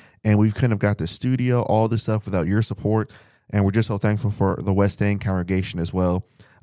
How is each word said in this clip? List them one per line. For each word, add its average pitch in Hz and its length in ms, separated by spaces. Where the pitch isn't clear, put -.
and 104 160
we've 107 160
kind 120 160
of 101 80
got 101 180
the 82 100
studio, 127 560
all 110 260
this 110 140
stuff 110 200
without 92 240
your 104 140
support, 107 500
and 101 160
we're 98 60
just 107 180
so 104 80
thankful 104 340
for 98 300
the 95 120
West 98 280
End 101 180
congregation 92 580
as 82 140
well, 92 340